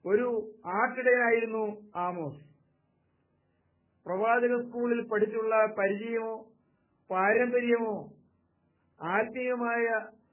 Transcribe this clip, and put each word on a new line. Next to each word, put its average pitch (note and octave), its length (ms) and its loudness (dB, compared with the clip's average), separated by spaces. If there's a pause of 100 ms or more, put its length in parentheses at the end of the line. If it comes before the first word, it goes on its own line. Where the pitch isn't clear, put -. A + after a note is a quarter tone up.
ഒരു A3+ 440 2 (140)
ആട്ടിടയനായിരുന്നു A3+ 1300 0
ആമോസ്. F3 500 -6 (1600)
പ്രവാചക A#3+ 640 2
സ്കൂളിൽ A#3+ 400 -2
പഠിച്ചുള്ള A3 580 2
പരിചയമോ A3 880 -4 (580)
പാരമ്പര്യമോ A3+ 1040 0 (880)
ആത്മീയമായ A#3 1040 -2 (280)